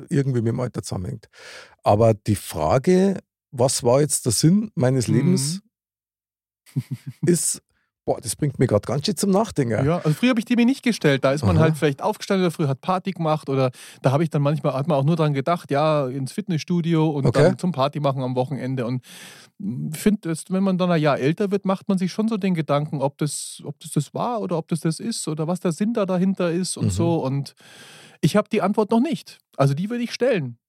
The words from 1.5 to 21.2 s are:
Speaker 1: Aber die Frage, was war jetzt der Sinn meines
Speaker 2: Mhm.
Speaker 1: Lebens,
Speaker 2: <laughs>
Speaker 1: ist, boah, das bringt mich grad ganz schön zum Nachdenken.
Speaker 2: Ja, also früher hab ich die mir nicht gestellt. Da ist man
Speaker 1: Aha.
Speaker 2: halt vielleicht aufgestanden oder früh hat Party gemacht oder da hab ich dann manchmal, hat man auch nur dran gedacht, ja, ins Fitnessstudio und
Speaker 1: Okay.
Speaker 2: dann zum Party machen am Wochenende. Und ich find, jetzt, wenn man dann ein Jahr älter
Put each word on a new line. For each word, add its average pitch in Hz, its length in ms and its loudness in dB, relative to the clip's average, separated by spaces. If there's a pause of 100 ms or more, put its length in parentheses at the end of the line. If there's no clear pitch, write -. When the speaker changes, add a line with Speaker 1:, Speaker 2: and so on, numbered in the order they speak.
Speaker 1:
Aber 113 300 6
die 101 220 -2
Frage, 160 840 2 (340)
was 135 320 0
war 127 160 4
jetzt - 260 0
der 127 60 2
Sinn 202 420 4
meines 131 340 2
Speaker 2:
Mhm. - 60 2
Speaker 1:
Lebens, 156 480 0 (1120)
Speaker 2:
<laughs> - 500 -10
Speaker 1:
ist, - 360 0 (420)
boah, - 160 -2
das - 160 -8
bringt 147 220 -4
mich 131 100 4
grad 104 180 2
ganz 131 200 -2
schön 190 100 -2
zum 202 140 0
Nachdenken. 139 540 0
Speaker 2:
Ja, 160 140 2
also 156 140 0
früher 240 180 2
hab 240 80 2
ich 214 60 -2
die 240 120 0
mir 240 80 4
nicht 254 180 0
gestellt. 143 420 0
Da 135 80 4
ist 147 120 -2
man 95 120 4
Speaker 1:
Aha. 156 80 6
Speaker 2:
halt 156 120 2
vielleicht 147 260 0
aufgestanden 196 440 0
oder 170 60 2
früh 160 140 -2
hat 135 140 -2
Party 185 320 -2
gemacht 156 360 -2
oder 135 220 2 (320)
da 127 100 2
hab 143 80 2
ich 170 100 0
dann 147 120 0
manchmal, 143 320 0
hat 135 120 -4
man 160 120 2
auch 139 60 2
nur 165 120 2
dran 151 180 2
gedacht, 165 360 -2
ja, 156 380 2
ins 135 240 -8
Fitnessstudio 165 760 0
und 143 180 0
Speaker 1:
Okay. 135 160 4
Speaker 2:
dann 160 160 4
zum 180 140 -4
Party 143 280 -2
machen 135 220 -2
am 127 140 -4
Wochenende. 127 500 -2
Und 127 160 -4 (560)
ich 147 400 -6
find, 208 280 0
jetzt, 165 260 -6
wenn 190 100 0
man 190 160 0
dann 180 120 0
ein 170 100 2
Jahr 147 180 2
älter 190 320 0